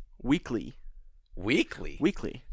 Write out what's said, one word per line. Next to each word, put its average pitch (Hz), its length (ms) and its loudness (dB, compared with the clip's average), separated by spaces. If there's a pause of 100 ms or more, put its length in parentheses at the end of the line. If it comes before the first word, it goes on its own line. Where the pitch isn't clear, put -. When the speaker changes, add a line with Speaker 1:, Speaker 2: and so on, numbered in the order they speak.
(220)
Speaker 1:
Weekly. 131 500 2 (640)
Speaker 2:
Weekly? 95 640 0
Speaker 1:
Weekly. - 520 0